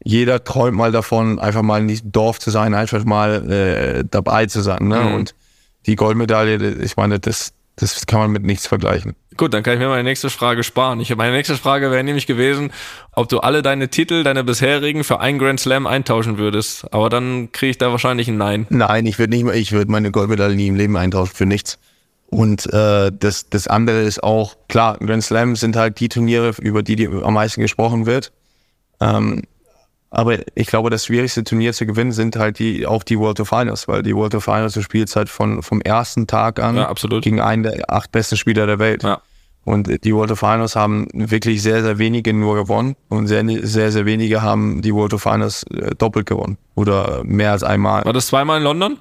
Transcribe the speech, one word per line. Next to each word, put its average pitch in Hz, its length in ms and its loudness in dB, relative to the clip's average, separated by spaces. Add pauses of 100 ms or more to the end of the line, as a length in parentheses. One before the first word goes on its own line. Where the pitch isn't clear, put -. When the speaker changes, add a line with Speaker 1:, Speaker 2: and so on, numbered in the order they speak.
Speaker 1:
Jeder 120 400 2
träumt 123 320 0
mal 117 160 2
davon, 113 480 0
einfach 107 220 0
mal 107 180 2
in 107 80 0
diesem 107 240 -4
Dorf 110 260 2
zu - 120 -4
sein, 107 220 2
einfach 107 320 0
mal, 107 460 0
äh, 65 580 0
dabei 110 380 2
zu 104 140 -4
sein, 98 260 0
ne? 110 140 2
Speaker 2:
Mhm. 107 140 2
Speaker 1:
Und 104 200 -4 (520)
die 107 100 2
Goldmedaille, 107 840 0
ich - 140 -6
meine, 104 220 0
das, - 340 -6 (220)
das - 320 -4
kann 110 140 2
man 107 100 2
mit 101 140 -2
nichts 101 240 -2
vergleichen. 101 480 -2 (200)
Speaker 2:
Gut, 151 160 0
dann 104 120 -2
kann 123 100 0
ich 120 60 -2
mir 131 80 0
meine 127 160 -2
nächste 131 260 -4
Frage 120 320 -2
sparen. 123 380 -2
Ich, 117 160 -4
meine 113 160 0
nächste 143 240 -2
Frage 139 340 0
wäre 131 140 2
nämlich 143 240 -2
gewesen, 139 420 0 (400)
ob 117 180 -2
du 123 120 0
alle 147 220 2
deine 139 260 0
Titel, 165 340 0
deine 135 220 0
bisherigen 143 580 0
für - 160 0
einen 135 220 -2
Grand 135 180 2
Slam 131 300 0
eintauschen 113 500 0
würdest. 104 560 -2
Aber 107 160 2
dann 123 400 -2
kriege 135 200 -2
ich 123 80 -4
da 127 120 2
wahrscheinlich 120 380 0
ein 113 80 -2
Nein. 104 340 0
Speaker 1:
Nein, 113 360 2
ich 107 120 -2
würd 110 120 2
nicht 120 120 2
mehr, 120 120 0
ich 107 180 0
würd 104 160 2
meine 107 240 2
Goldmedaille 101 420 2
nie 101 140 2
im 98 80 2
Leben 104 200 2
eintauschen 92 380 0
für 95 120 0
nichts. - 340 -2 (480)
Und, 107 440 2
äh, 104 400 4
das, 101 380 -2
das 98 160 -2
andere 110 360 2
ist 107 200 -2
auch, 110 320 0 (140)
klar, 113 300 2
Grand 110 260 -2
Slams 113 340 0
sind 113 160 0
halt 113 240 0
die 120 100 0
Turniere, 117 520 2
über 107 240 0
die, 110 100 0
die 110 140 2
am 98 260 0
meisten 107 260 0
gesprochen 113 460 0
wird. 127 240 -2 (680)
Ähm, 107 420 0 (680)
aber 113 280 0 (160)
ich 123 140 -2
glaube, 113 220 0
das 110 160 -2
schwierigste 120 360 0
Turnier 113 300 0
zu 113 140 -4
gewinnen 113 260 0
sind 113 240 -2
halt 107 240 -2
die, 110 260 -2
auch 110 160 0
die 113 160 0
World 107 200 0
Tour 107 80 -2
Finals, 113 420 -2
weil 104 160 -2
die 104 100 0
World 107 160 0
Tour 107 100 -2
Finals, 107 340 -2
du 107 60 -4
spielst 107 360 -2
halt 104 120 0
von, 107 320 -2
vom 107 200 -2
ersten 113 480 -2
Tag 110 320 0
an 117 160 0
Speaker 2:
Ja, 107 120 0
absolut. 110 360 -4
Speaker 1:
gegen 107 160 2
einen 110 240 0
der - 280 -4
acht - 200 -2
besten 113 240 0
Spieler 107 320 2
der 104 100 0
Welt. 110 240 0
Speaker 2:
Ja. 101 180 -2 (440)
Speaker 1:
Und - 400 0
die 110 100 2
World 107 140 2
Tour 110 80 -2
Finals 113 400 0
haben 107 360 0
wirklich 110 500 0
sehr, 110 200 2
sehr 107 160 0
wenige 113 340 0
nur 107 220 2
gewonnen 110 400 0 (140)
und 107 180 0
sehr, 107 180 2 (220)
sehr, 110 240 2
sehr 104 160 0
wenige 110 340 2
haben 107 420 0
die 107 120 0
World 104 160 2
Tour 104 80 0
Finals, 107 460 -2
äh, 50 320 -6
doppelt 107 300 0
gewonnen - 320 -4 (180)
oder 98 480 0
mehr 104 260 2
als 101 140 0
einmal. 101 400 0
Speaker 2:
War 113 80 2
das 123 160 0
zweimal 147 300 2
in 156 40 0
London? 180 380 0